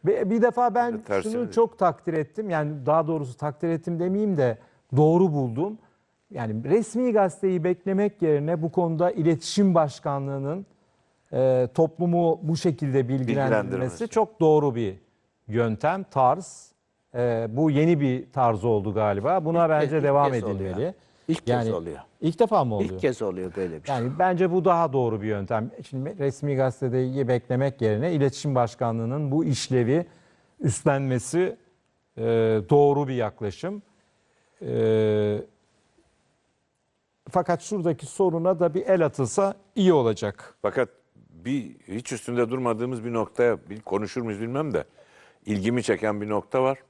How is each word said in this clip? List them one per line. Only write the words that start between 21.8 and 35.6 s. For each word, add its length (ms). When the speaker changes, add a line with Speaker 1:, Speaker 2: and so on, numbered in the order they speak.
Speaker 2:
ilk 180
defa 260
mı 100
oluyor? 160
Speaker 3:
İlk 100
kez 220
oluyor 340
böyle 260
bir 40
şey. 100
Speaker 2:
Yani 220
bence 340
bu 120
daha 280
doğru 300
bir 40
yöntem. 440
Şimdi 280
resmi 380
gazeteyi 720
beklemek 520
yerine 320
iletişim 420
başkanlığının 760
bu 140
işlevi 640
üstlenmesi, 960
e, 60
doğru 380
bir 60
yaklaşım. 680
E, 760